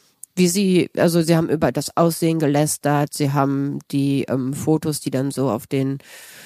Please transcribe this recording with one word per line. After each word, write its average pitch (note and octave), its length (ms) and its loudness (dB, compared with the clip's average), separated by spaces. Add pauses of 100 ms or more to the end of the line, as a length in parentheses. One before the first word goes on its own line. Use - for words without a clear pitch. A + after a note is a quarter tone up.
(340)
wie F3+ 140 2
sie, F#3 480 2
also E3+ 240 2
sie E3 160 2
haben E3 140 0
über D3+ 220 0
das - 240 -6
Aussehen E3 420 2
gelästert, D3 760 0
sie C#3 200 -2
haben C#3 480 0 (100)
die, C#3 380 0
ähm, C3 260 -4
Fotos, D#3 460 -2
die C#3+ 100 -8
dann C3+ 200 -2
so C3 200 -2
auf G#2 160 -4
den C3+ 320 -2 (480)